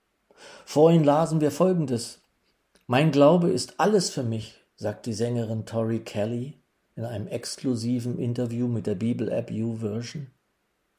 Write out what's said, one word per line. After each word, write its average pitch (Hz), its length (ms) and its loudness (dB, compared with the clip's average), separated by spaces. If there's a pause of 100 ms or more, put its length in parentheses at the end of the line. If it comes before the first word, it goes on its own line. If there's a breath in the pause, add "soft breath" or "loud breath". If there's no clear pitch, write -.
(640 loud breath)
Vorhin 160 400 6
lasen 156 340 2
wir 147 100 2
Folgendes: 147 720 -2 (680)
„Mein 143 260 2
Glaube 160 380 6
ist - 280 -6
alles 185 300 2
für - 120 -6
mich“, 113 380 -6 (160)
sagt - 300 -8
die 117 80 -4
Sängerin 113 520 -4
Tori 113 340 -2
Kelly 117 600 -6 (380)
in 113 80 -8
einem 110 220 -8
exklusiven 120 920 -4
Interview 120 480 -4
mit 113 180 -4
der 104 100 -2
Bibel-App 117 540 -4
YouVersion. 113 800 -6 (720)